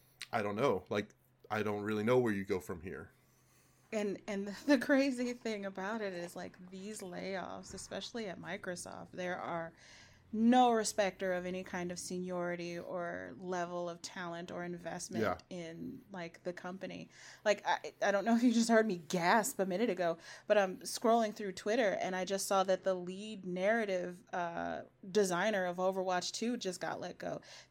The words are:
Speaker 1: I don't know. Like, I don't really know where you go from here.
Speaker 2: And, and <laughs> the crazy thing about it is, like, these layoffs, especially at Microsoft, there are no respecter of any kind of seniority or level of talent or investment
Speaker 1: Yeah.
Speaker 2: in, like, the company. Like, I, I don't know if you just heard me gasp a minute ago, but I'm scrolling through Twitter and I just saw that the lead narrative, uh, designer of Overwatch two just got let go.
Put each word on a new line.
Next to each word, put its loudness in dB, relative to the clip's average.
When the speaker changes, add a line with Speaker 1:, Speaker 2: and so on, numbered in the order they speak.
Speaker 1:
I 0
don't -2
know. 2
Like, 0
I 0
don't -2
really 0
know 6
where 4
you 0
go 0
from -8
here. -10
Speaker 2:
And, -2
and -6
<laughs> -4
the 8
crazy 2
thing -6
about -6
it -4
is, -8
like, -10
these -10
layoffs, -8
especially -8
at -10
Microsoft, -8
there -4
are -6
no 8
respecter 0
of -4
any -6
kind -6
of -8
seniority -4
or -6
level -4
of -10
talent -8
or -6
investment -4
Speaker 1:
Yeah. -2
Speaker 2:
in, -10
like, -12
the -4
company. -10
Like, 4
I, 4
I 8
don't 2
know 6
if 6
you 8
just 6
heard 8
me 0
gasp 4
a 4
minute 2
ago, 0
but 4
I'm 4
scrolling 2
through -6
Twitter 2
and -2
I -2
just -2
saw 4
that 2
the 2
lead -6
narrative, 0
uh, -4
designer 2
of -2
Overwatch 0
two -2
just -4
got -4
let -10
go. -6